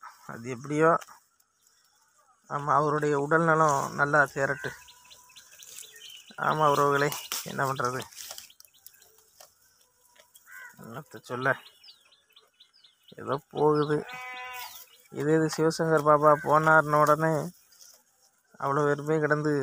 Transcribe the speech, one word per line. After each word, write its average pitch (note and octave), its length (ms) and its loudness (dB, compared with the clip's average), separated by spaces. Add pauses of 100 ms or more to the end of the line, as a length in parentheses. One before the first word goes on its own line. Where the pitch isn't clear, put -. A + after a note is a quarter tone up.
(280)
அது A#2+ 220 -14
எப்படியோ. D3 420 0 (1600)
ஆமா, C#3+ 240 -4
அவருடைய D3 460 0
உடல் D#3+ 240 2
நலம் D#3 520 2
நல்லா C#3+ 280 2
சேரட்டு. C#3 480 -4 (1700)
ஆமா D3+ 260 0
உறவுகளே, C#3+ 400 2 (360)
என்ன C3 220 -8
பண்றது? C3 360 -4 (2750)
என்னத்த A#2 440 -18
சொல்ல? B2+ 320 -4 (1600)
ஏதோ A#2+ 240 -6 (100)
போகுது. D3 480 0 (1120)
இதே C#3+ 240 -2
இது D#3+ 120 2 (100)
சிவசங்கர் D#3+ 460 0
பாபா D3+ 280 6 (120)
போனார்ன D3+ 560 4
உடனே D3+ 320 4 (1300)
அவ்வளோ C#3 260 0
பேர் C#3+ 200 -2
போய் D#3 140 0
கிடந்து D3+ 320 0 (100)